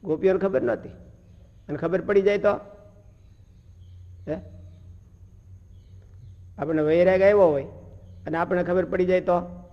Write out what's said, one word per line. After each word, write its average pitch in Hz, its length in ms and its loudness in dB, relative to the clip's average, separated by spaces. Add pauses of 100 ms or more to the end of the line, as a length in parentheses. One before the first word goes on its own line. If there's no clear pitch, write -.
ગોપીઓને 185 360 0
ખબર 190 220 0
નહોતી. 117 280 -4 (800)
અને 147 80 -6
ખબર 170 240 -2
પડી 196 200 2
જાય 202 160 2
તો, 202 220 0 (1700)
હે, 156 100 -6 (2250)
આપણને 156 240 -2
વૈરાગ 175 400 4
આવ્યો 202 180 6
હોય 151 260 4 (640)
અને 160 100 -4
આપણને 175 260 -2
ખબર 175 220 0
પડી 180 200 -2
જાય 185 160 2
તો 175 500 -4